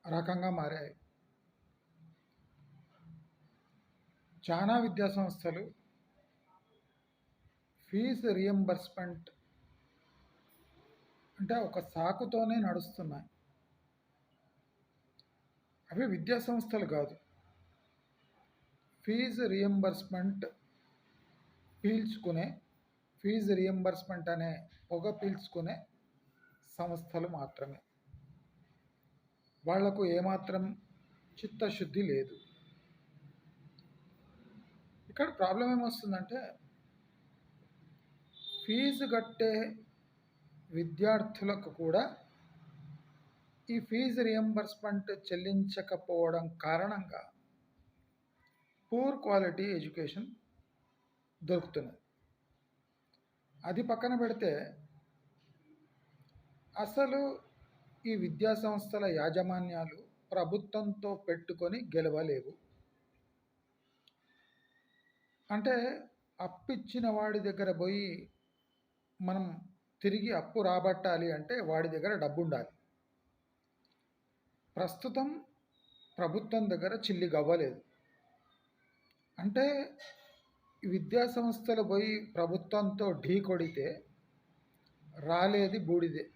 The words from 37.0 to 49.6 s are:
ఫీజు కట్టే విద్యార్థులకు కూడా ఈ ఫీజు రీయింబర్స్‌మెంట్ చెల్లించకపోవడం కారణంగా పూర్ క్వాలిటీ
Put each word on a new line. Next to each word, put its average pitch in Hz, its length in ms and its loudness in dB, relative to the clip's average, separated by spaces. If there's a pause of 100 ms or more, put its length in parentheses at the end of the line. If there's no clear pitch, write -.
ఫీజు 269 460 0
కట్టే 226 460 2 (1160)
విద్యార్థులకు 196 1000 0
కూడా 165 320 2 (1700)
ఈ 233 120 0
ఫీజు 240 420 0
రీయింబర్స్‌మెంట్ 214 880 0 (140)
చెల్లించకపోవడం 180 1200 0 (140)
కారణంగా 175 640 -2 (1700)
పూర్ 269 240 2
క్వాలిటీ 196 560 2